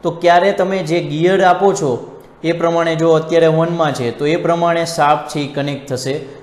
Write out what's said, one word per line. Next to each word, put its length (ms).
તો 80
ક્યારે 420
તમે 260
જે 220
ગિયર 440
આપો 280
છો 480
એ 80
પ્રમાણે 420
જો 160
અત્યારે 360
વનમાં 480
છે 240
તો 80
એ 100
પ્રમાણે 480
શાફ્ટ 440
છે 120
એ 60
કનેક્ટ 420
થશે 240